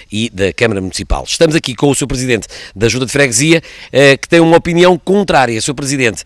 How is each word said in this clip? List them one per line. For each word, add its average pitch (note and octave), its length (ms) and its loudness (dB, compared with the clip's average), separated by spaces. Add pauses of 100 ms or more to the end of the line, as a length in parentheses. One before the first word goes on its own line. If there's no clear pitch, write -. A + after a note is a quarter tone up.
(120)
e A2 180 -4
da F#2+ 240 -2
Câmara A2+ 260 -2
Municipal. E2+ 480 -6
Estamos D#3+ 280 0
aqui C3+ 180 -4
com C#3+ 160 0
o C3+ 60 0
seu C#3 120 -4
presidente B2 400 -4 (280)
da G2+ 120 0
Junta B2 200 -2
de - 40 -8
Freguesia, C#3+ 520 0 (280)
eh, C#3 240 4
que - 140 -8
tem E3+ 100 4
uma E3 180 6
opinião F3 380 2
contrária. D3+ 640 0
Senhor C#3 140 -6
Presidente, C3+ 300 -4 (220)